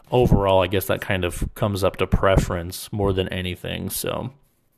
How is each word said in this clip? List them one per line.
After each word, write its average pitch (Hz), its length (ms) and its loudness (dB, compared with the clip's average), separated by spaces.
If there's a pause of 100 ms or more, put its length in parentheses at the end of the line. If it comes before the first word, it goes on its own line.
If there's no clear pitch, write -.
(120)
overall, 98 500 4
I 90 60 2
guess 92 180 -2
that 101 160 -2
kind 92 220 -2
of - 320 -2
comes 101 280 -2
up 92 140 2
to 92 80 0
preference 92 840 0
more 101 220 0
than 92 160 -2
anything, 87 600 -8
so. - 440 -8 (440)